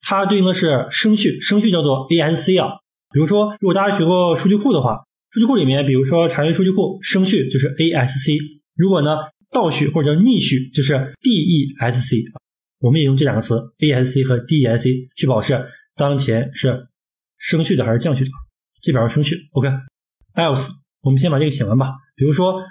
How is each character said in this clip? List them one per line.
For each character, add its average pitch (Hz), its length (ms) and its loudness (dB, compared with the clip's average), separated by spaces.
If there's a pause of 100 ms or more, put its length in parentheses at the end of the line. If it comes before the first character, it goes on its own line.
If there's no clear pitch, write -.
它 196 240 -2
对 202 140 2
应 185 60 2
的 185 80 0
是 151 360 0
升 214 260 0
序， 147 260 -2
升 208 200 0
序 226 80 2
叫 175 140 0
做 135 280 0
A 170 80 2
S 160 240 0
C 185 120 2
啊。 135 140 0 (420)
比 135 80 2
如 160 80 2
说， 208 320 0
如 196 80 -2
果 202 60 2
大 196 160 0
家 202 80 -2
学 165 60 0
过 175 320 2
数 - 140 0
据 208 60 4
库 208 180 0
的 156 80 2
话， 113 180 -2 (320)
数 - 80 -4
据 233 60 4
库 262 100 2
里 190 80 2
面， 135 220 0
比 135 80 2
如 131 120 2
说 165 220 2
查 165 160 -2
询 160 100 0
数 170 100 0
据 190 80 2
库， 190 300 -2
升 - 220 0
序 190 260 0
就 131 100 -4
是 - 80 0 (120)
A 165 120 0
S 131 280 -2
C， 151 180 -2 (380)
如 175 140 2
果 180 120 2
呢 151 160 0 (340)
倒 214 180 0
序 143 180 -2
或 156 160 0
者 147 100 2
叫 165 80 4
逆 226 180 4
序 131 320 -2
就 143 120 -2
是 135 380 -2
D 254 100 2
E 156 480 0
S 120 200 -2
C。 117 240 -2 (560)
我 120 120 2
们 156 80 4
也 151 60 2
用 135 100 2
这 135 80 2
两 120 120 0
个 110 60 0
词 113 140 -2 (240)
A 151 120 2
S 127 200 0
C 135 140 0
和 127 140 0
D 151 200 0
E 131 60 4
S 117 180 0
C 127 60 2 (260)
去 - 120 -2
保 117 140 0
持 127 160 0 (380)
当 143 220 0
前 123 360 -2
是 - 340 -4 (500)
升 165 260 -2
序 165 140 0
的 120 80 0
还 110 80 0
是 117 60 2
降 156 160 -2
序 131 100 0
的， 135 60 -8 (500)
这 170 100 -2
表 117 160 2
示 113 60 -2
升 151 100 2
序。 156 140 -2 (160)
OK，else， - 1160 -4 (300)
我 139 80 0
们 135 80 4
先 160 140 2
把 139 80 0
这 151 60 2
个 147 60 0
写 127 120 -4
完 107 140 0
吧。 135 160 0 (240)
比 131 80 0
如 151 80 2
说 185 380 0